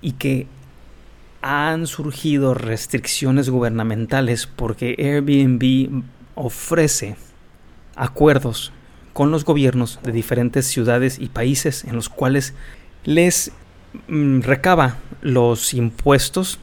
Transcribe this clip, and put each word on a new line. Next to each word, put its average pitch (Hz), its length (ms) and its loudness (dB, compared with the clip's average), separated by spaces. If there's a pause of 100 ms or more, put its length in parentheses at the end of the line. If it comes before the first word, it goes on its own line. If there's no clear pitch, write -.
y 143 100 -4
que 131 340 -4 (920)
han 151 460 -2
surgido 143 680 0
restricciones 120 920 -2
gubernamentales 117 1000 0
porque 120 520 -4
Airbnb 135 1040 2 (340)
ofrece 147 800 -2 (800)
acuerdos 135 760 2 (400)
con 143 180 2
los 156 140 0
gobiernos 131 580 2
de 127 80 -6
diferentes 120 560 -2
ciudades 127 540 0
y 131 80 -8
países 131 560 -2
en 117 100 -8
los 117 140 -6
cuales 135 460 -2 (500)
les, 170 480 2 (560)
mm, 143 320 2
recaba 139 560 2 (260)
los 120 520 2
impuestos 135 880 0